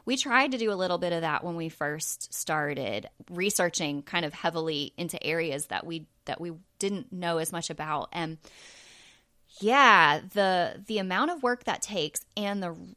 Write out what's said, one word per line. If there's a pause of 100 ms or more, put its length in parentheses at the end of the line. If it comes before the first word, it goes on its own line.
We
tried
to
do
a
little
bit
of
that
when
we
first
started (220)
researching
kind
of
heavily
into
areas
that
we, (180)
that
we (260)
didn't
know
as
much
about.
And (1200)
yeah, (140)
the,
the
amount
of
work
that
takes (100)
and
the, (220)